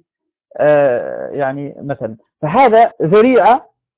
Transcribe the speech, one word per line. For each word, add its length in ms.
آه، 720
يعني 480
مثلًا. 400
فهذا 600
ذريعة 680